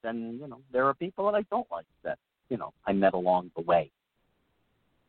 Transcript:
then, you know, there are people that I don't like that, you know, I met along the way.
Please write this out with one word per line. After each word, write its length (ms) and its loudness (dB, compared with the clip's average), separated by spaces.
then, 380 -6
you 60 -14
know, 120 -16
there 120 4
are 80 4
people 380 -4
that 20 -2
I 100 2
don't 280 -4
like 140 -8
that, 160 -6
you 80 -4
know, 160 -10
I 60 0
met 220 4
along 420 2
the 60 -6
way. 280 2